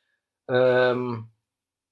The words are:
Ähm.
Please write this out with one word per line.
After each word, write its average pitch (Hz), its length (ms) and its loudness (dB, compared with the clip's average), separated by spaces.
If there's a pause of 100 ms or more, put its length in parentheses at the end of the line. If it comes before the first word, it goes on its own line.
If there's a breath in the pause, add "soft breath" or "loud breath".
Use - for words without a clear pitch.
(480)
Ähm. 123 840 0 (600)